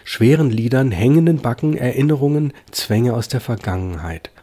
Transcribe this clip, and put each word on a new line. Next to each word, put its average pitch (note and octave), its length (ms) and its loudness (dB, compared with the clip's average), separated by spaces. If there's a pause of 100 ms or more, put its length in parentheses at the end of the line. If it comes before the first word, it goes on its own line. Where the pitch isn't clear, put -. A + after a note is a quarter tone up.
schweren C#3+ 440 2
Lidern, A#2 440 0
hängenden D3+ 460 4
Backen, D3+ 380 -2
Erinnerungen, C#3+ 760 0 (180)
Zwänge A#2 440 0
aus A2+ 120 -4
der B2+ 140 -4
Vergangenheit. F#2 880 -6 (120)